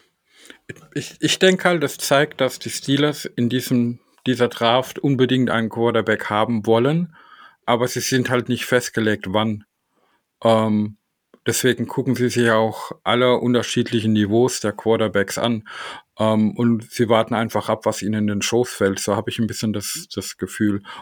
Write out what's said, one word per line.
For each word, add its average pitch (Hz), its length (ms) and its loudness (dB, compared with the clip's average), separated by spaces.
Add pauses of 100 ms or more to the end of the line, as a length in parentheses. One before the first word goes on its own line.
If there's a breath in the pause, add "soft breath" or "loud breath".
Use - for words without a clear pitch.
(960 soft breath)
Ich, - 260 -8
ich - 180 0
denk 190 260 2
halt, 175 180 2
das 135 160 -6
zeigt, 147 420 2
dass 131 180 -2
die - 120 -10
Steelers 143 540 0
in 120 240 -2
diesem, 120 520 0 (260)
dieser 120 220 2
Draft 120 500 0
unbedingt 127 520 2
einen 113 180 0
Quarterback 113 600 0
haben 107 360 0
wollen, 139 480 2 (520 soft breath)
aber 120 220 2
sie - 120 -6
sind 123 300 0
halt 120 180 0
nicht 120 160 -2
festgelegt, 110 640 0
wann. 104 360 -2 (760)
Ähm, 107 540 2 (500)
deswegen 117 400 0
gucken 131 280 -2
sie 120 160 0
sich 117 200 2
auch 110 420 0 (120)
alle 123 320 4
unterschiedlichen 117 760 0
Niveaus 107 480 2
der 104 120 -4
Quarterbacks 110 640 0
an. 113 300 -2 (500 loud breath)
Ähm, 107 380 2
und 117 340 0
sie 117 180 0
warten 113 260 2
einfach 110 340 -2
ab, 110 160 -2
was 107 180 -2
ihnen 107 120 -4
in 107 120 0
den 101 160 -2
Schoß 120 300 0
fällt. 98 260 0
So 101 180 -2
hab 107 120 -4
ich - 100 -8
ein 117 80 0
bisschen 104 260 -4
das, 101 400 -8
das - 260 -10
Gefühl. 101 440 -2 (200 loud breath)